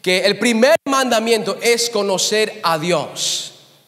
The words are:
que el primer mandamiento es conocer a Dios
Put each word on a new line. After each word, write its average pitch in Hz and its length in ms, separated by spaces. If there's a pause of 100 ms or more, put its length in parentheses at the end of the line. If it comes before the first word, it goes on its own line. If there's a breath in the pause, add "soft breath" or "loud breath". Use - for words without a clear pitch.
que 185 240
el 202 100
primer 233 380 (100)
mandamiento 226 760
es 233 280
conocer 202 720
a 165 120
Dios 151 760 (360)